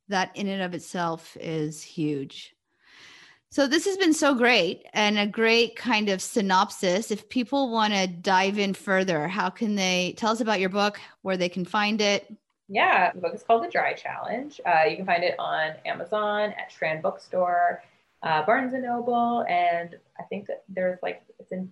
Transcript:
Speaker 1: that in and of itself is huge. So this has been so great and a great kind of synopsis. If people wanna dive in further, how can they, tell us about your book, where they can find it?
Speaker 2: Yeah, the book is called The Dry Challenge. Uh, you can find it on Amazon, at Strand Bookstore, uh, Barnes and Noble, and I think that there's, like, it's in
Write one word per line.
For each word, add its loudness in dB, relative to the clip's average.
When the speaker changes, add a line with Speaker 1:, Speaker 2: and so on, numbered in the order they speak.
Speaker 1:
that -2
in -4
and -4
of -6
itself -6
is -6
huge. -6
So 2
this 2
has 0
been 4
so 4
great 2
and 2
a 2
great 2
kind 0
of 0
synopsis. 0
If -6
people 0
wanna 2
dive 2
in 0
further, 0
how -2
can -2
they, 0
tell 2
us -2
about 0
your 2
book, 0
where -2
they 0
can -6
find 0
it? 0
Speaker 2:
Yeah, 4
the -12
book -2
is -12
called 4
The -6
Dry 0
Challenge. -8
Uh, 6
you -4
can -8
find 2
it 0
on -2
Amazon, -2
at -10
Strand -4
Bookstore, 0
uh, 0
Barnes 2
and -4
Noble, 0
and 0
I -12
think -10
that -10
there's, -2
like, -6
it's -16
in -8